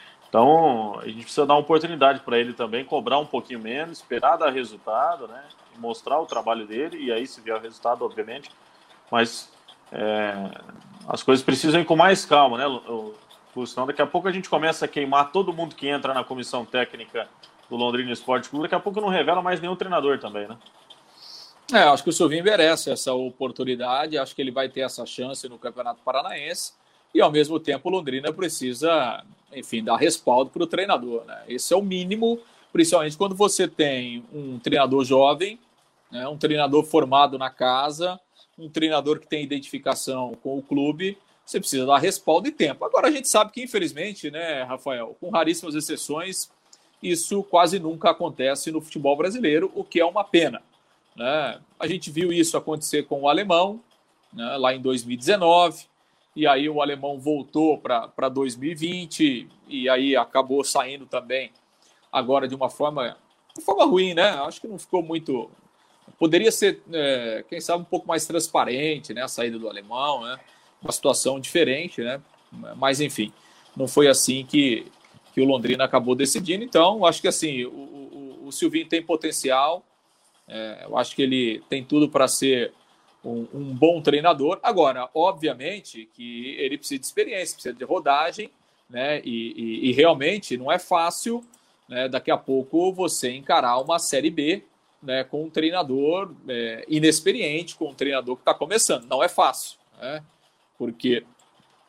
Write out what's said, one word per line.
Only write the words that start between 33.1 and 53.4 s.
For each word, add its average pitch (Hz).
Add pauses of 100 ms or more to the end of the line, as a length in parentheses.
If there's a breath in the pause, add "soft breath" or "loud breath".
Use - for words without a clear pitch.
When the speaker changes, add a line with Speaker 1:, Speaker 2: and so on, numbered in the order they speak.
Speaker 2:
quando 196
você 196
tem 127 (100)
um 135
treinador 135
jovem, 147 (500)
né, 123
um 151
treinador 151
formado 139
na 131
casa, 147 (400 soft breath)
um 160
treinador 151
que -
tem 151
identificação 135
com 135
o 135
clube, 151 (280 soft breath)
você -
precisa 131
dar 139
respaldo 180
e 311
tempo. -
Agora, -
a 320
gente 269
sabe 214
que, 240
infelizmente, 180
né, 156
Rafael, 127
com 180
raríssimas 160
exceções, 156 (540 soft breath)
isso 190
quase 175
nunca 165
acontece 143
no 156
futebol 143
brasileiro, 185
o 190
que -
é 165
uma 202
pena, 151 (540)
né? 131 (200)
A 160
gente 160
viu 170
isso 165
acontecer 151
com 143
o 143
Alemão, 190 (540)